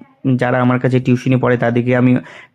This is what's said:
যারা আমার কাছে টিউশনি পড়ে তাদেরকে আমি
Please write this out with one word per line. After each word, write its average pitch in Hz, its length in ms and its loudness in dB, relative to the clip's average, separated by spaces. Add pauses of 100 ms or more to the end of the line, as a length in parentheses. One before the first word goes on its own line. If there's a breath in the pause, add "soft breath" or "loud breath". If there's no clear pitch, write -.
(360)
যারা 123 260 0
আমার 127 180 0
কাছে 127 200 0
টিউশনি 127 360 0
পড়ে 123 220 0
তাদেরকে 123 380 0
আমি 123 220 2 (380 loud breath)